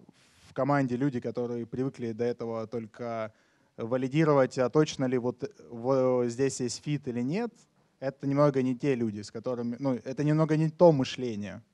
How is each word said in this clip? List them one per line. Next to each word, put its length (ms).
в 60
команде 420
люди, 240
которые 460
привыкли 460
до 120
этого 420
только 680
валидировать, 840
а 100
точно 380
ли 120
вот, 260
вот 560
здесь 340
есть 240
фит 240
или 140
нет, 300
это 260
немного 360
не 140
те 200
люди, 260
с 80
которыми, 480
ну, 160
это 300
немного 320
не 140
то 220
мышление. 680